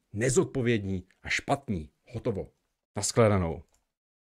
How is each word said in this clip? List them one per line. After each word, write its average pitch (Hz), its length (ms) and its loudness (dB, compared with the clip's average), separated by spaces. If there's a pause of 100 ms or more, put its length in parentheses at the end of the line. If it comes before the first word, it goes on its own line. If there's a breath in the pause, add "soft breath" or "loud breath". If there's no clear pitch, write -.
(120)
nezodpovědní 117 920 0 (180)
a - 60 -12
špatní. - 600 -4 (180)
Hotovo. 98 420 -6 (460)
Nashledanou. 101 680 2 (600)